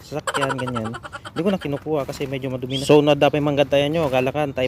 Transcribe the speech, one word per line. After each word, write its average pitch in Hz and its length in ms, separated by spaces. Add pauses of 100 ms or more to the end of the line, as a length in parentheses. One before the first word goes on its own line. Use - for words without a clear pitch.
sasakyan, 139 560
ganyan. 120 320 (400)
Hindi - 80
ko 180 160
na 180 80
kinukuha 147 400
kasi 139 240
medyo 135 240
madumi 131 320
na. 139 40
So 151 120
nadapay 147 400
mangga 143 240
tayo 143 240
nyo, 156 240
kalakan, 135 400
tayo 131 180